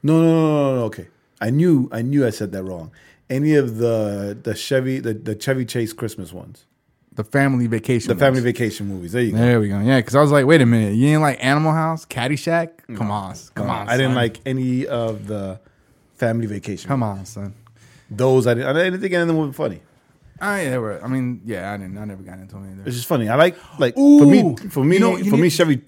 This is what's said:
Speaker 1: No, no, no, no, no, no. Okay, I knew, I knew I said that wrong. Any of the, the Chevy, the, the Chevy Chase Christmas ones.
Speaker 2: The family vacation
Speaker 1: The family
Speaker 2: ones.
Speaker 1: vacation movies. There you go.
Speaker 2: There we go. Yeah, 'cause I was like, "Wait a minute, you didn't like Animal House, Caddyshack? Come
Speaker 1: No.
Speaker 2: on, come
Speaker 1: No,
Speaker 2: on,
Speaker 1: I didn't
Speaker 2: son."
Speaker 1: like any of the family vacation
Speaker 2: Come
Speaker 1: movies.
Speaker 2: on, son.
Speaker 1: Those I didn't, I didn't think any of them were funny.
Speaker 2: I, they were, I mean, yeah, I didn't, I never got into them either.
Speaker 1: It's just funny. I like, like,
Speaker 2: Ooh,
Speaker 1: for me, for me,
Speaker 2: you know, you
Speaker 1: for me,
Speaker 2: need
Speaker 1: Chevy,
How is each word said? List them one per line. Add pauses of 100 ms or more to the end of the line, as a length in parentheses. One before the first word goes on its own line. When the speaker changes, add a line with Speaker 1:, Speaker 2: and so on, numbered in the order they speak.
Speaker 1:
No,
no,
no, (100)
no,
no,
no.
Okay, (320)
I
knew,
I
knew
I
said
that
wrong. (380)
Any
of
the,
the
Chevy,
the,
the
Chevy
Chase
Christmas
ones. (500)
Speaker 2:
The
family
vacation
Speaker 1:
The
family
Speaker 2:
ones.
Speaker 1:
vacation
movies.
There
you
go.
Speaker 2:
There
we
go.
Yeah,
'cause
I
was
like,
"Wait
a
minute,
you
didn't
like
Animal
House,
Caddyshack? (260)
Come
Speaker 1:
No.
Speaker 2:
on, (180)
come
Speaker 1:
No,
Speaker 2:
on,
Speaker 1:
I
didn't
Speaker 2:
son."
Speaker 1:
like
any
of
the (560)
family
vacation
Speaker 2:
Come
Speaker 1:
movies.
Speaker 2:
on,
son. (560)
Speaker 1:
Those
I
didn't,
I
didn't
think
any
of
them
were
funny. (600)
Speaker 2:
I,
they
were,
I
mean,
yeah,
I
didn't,
I
never
got
into
them
either.
Speaker 1:
It's
just
funny.
I
like, (240)
like,
Speaker 2:
Ooh,
Speaker 1:
for
me, (140)
for
me,
Speaker 2:
you
know,
you
Speaker 1:
for
me,
Speaker 2:
need
Speaker 1:
Chevy,